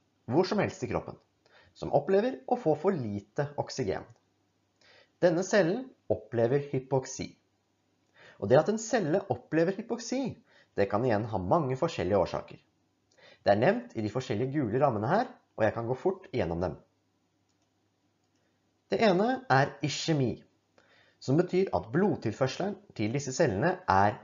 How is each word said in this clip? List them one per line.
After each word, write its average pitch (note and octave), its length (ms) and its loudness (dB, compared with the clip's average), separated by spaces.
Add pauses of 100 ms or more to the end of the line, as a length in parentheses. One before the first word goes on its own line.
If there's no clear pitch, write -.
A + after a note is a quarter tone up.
(300)
hvor D#3+ 160 2
som G#3 160 -2
helst A#2 240 -4
i F#2+ 60 -6
kroppen, - 260 -6 (560)
som - 220 -6
opplever G3+ 460 0 (100)
å A#3+ 80 0
få D#3 160 0
for F#3 160 0
lite B2 560 -4 (140)
oksygen. G2 420 -6 (1200)
Denne F3 240 4
cellen G#3 380 2 (260)
opplever A#2 600 0
hypoksi. - 560 -4 (1120)
Og G2 100 -2
det C3+ 80 10
at D#3 140 4
en A3 80 -4
celle F#3+ 400 0 (100)
opplever E3 460 0
hypoksi, B3 580 -6 (400)
det G2 160 0
kan G#2 160 0
igjen A2 240 0
ha G#2 80 -2
mange C3 400 0
forskjellige F#2 400 0
årsaker. - 400 -4 (840)
Det G2+ 120 4
er G#2 80 2
nevnt G#3+ 340 0
i A2 80 -2
de G#2 80 -2
forskjellige C3 460 -2
gule B2 260 0
rammene A2+ 260 0
her, A#3 200 0 (260)
og - 80 0
jeg G#2 140 2
kan A#2 100 -6
gå C3 100 -4
fort - 380 -4
gjennom E2+ 280 -2
dem. D#2 120 -4 (2250)
Det G3 160 2
ene A3 400 2
er C3+ 240 2 (160)
iskjemi, C#3 460 0 (880)
som C3+ 180 2
betyr F3+ 380 0
at F2+ 160 -4
blodtilførselen E3 840 0 (220)
til A2 180 -2
disse C#3+ 160 -4
cellene C3+ 460 0 (100)
er G2 360 4